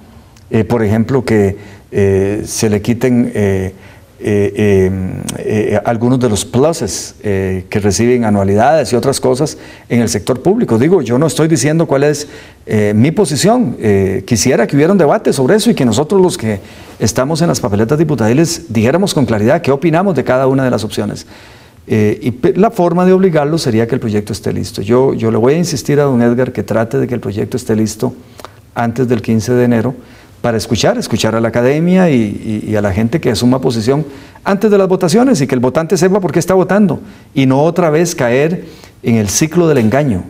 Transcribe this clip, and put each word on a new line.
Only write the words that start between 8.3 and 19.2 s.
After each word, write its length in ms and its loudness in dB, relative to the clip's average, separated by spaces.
y 20 2
otras 240 0
cosas 380 -2
en 100 2
el 80 2
sector 340 -2
público. 360 0
Digo, 240 2
yo 180 0
no 80 2
estoy 220 0
diciendo 360 2
cuál 200 0
es, 240 -2
eh, 300 0
mi 160 4
posición. 720 0
Eh, 440 0
quisiera 420 0
que 100 -2
hubiera 160 4
un 40 4
debate 360 2
sobre 240 2
eso 120 2
y 60 2
que 80 0
nosotros 380 2
los 160 2
que 240 -4
estamos 440 -2
en 80 2
las 100 -2
papeletas 400 0
diputadiles 720 0
dijéramos 440 0
con 120 0